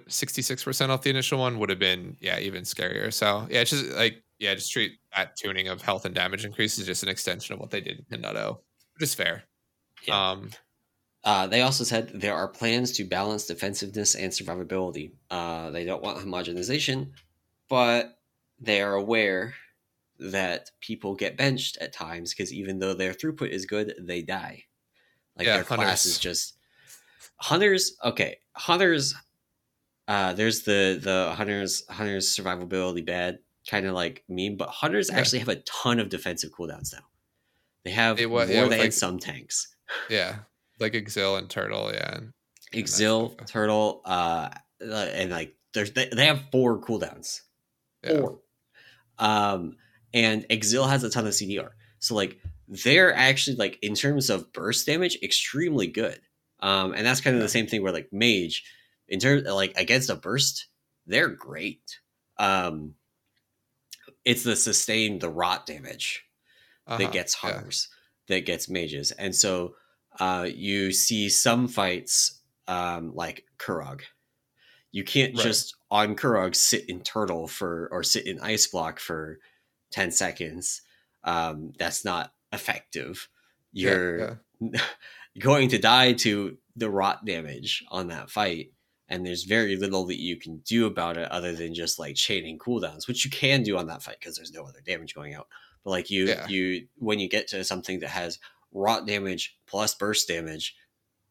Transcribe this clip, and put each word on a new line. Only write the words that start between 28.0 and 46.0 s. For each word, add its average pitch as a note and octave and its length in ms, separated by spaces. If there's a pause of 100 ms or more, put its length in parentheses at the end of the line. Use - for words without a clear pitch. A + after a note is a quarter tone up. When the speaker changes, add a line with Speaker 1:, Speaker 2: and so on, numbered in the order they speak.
Speaker 2:
okay, A2+ 360 (160)
hunters, E3+ 600 (920)
uh, G2 260
there's A2 300
the, G2 380
the F#2 340
hunters, G2+ 520
hunters G2+ 420
survivability F2+ 760
bad F2+ 340 (240)
kinda, F#2+ 300
like, F2+ 340
meme, F#2+ 300
but F#2+ 120
hunters F3+ 400
Speaker 1:
Yeah. F#3 100
Speaker 2:
actually B2 200
have A#2 100
a F2+ 120
ton - 380
of G2+ 100
defensive E2 420
cooldowns D2 420
now. - 120 (800)
They F#2 80
have A2+ 260
Speaker 1:
They A2+ 80
wa-, A#2 200
Speaker 2:
more - 80
Speaker 1:
yeah, A2 100
with, G#2+ 80
Speaker 2:
than A2+ 80
Speaker 1:
like, A2 140
Speaker 2:
some F2+ 260
tanks. - 560 (320)
Speaker 1:
Yeah, G#2 360 (360)
like A2 140
Exil G2+ 440
and F#2 120
Turtle, G#1+ 420
yeah, - 240
and, - 180 (400)
and G#2+ 200
that - 40
Speaker 2:
Exil, A2 360
Speaker 1:
stuff. A2 140
Speaker 2:
Turtle, G#2+ 580
uh, E2+ 440 (320)
uh, F#2+ 40 (280)
and, F#2 180
like, E2 260 (160)
there's, G#2+ 200
they, B2+ 160